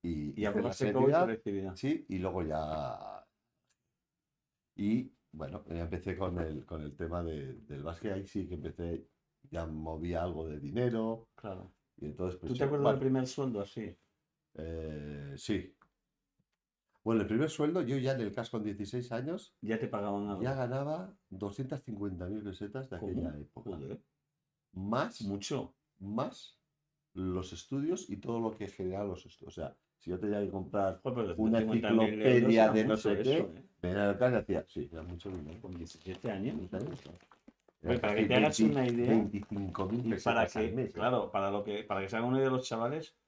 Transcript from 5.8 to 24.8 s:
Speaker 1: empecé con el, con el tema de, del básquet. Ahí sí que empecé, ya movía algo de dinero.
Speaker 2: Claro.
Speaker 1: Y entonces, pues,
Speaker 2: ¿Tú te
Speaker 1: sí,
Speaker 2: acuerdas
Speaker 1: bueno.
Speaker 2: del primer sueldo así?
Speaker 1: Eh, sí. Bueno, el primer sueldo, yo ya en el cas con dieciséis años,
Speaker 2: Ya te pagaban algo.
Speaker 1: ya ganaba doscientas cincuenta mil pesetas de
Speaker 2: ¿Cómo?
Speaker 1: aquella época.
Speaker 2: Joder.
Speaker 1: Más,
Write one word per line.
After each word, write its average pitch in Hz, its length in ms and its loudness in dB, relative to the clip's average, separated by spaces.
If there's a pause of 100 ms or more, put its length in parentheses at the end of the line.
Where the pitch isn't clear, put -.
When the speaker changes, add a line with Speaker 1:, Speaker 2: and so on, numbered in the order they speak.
Speaker 1:
empecé 90 360 -4
con 90 220 -2
el, 78 260 -4
con 80 160 -8
el 71 140 -8
tema 85 280 -4
de, 71 300 -6
del 69 300 -12
básquet. 95 300 -6
Ahí 95 140 -6
sí 92 200 -4
que 90 80 -6
empecé, 85 500 -6 (440)
ya 82 160 -6
movía 80 580 -4
algo 80 240 -4
de 76 120 -8
dinero. 113 760 -2
Speaker 2:
Claro. 92 360 -12 (260)
Speaker 1:
Y - 80 -12
entonces, 90 340 -4
pues, - 100 -8
Speaker 2:
¿Tú 127 40 0
te 127 60 -4
Speaker 1:
sí, 143 40 2
Speaker 2:
acuerdas 143 200 2
Speaker 1:
bueno. 131 160 4
Speaker 2:
del 131 80 0
primer 131 200 2
sueldo 123 340 -4
así? 101 340 -8 (600)
Speaker 1:
Eh, 76 840 -8
sí. - 380 -2 (1300)
Bueno, 110 180 4
el 95 60 0
primer 131 220 2
sueldo, 160 320 0
yo 135 160 0
ya 131 160 0
en 123 80 -2
el 101 120 -2
cas 113 160 -6
con 107 140 -4
dieciséis 104 480 -4
años, 143 500 -6
Speaker 2:
Ya 110 180 -2
te - 80 -2
pagaban 101 420 -2
algo. 98 140 -4
Speaker 1:
ya 131 100 0
ganaba 139 600 -4 (160)
doscientas 104 540 -6
cincuenta 98 440 -6
mil 104 160 -6
pesetas 104 460 -8
de 90 100 -8
Speaker 2:
¿Cómo? 92 120 -4
Speaker 1:
aquella 82 280 -4
época. - 320 -12
Speaker 2:
Joder. 76 280 -8 (760)
Speaker 1:
Más, 113 500 -2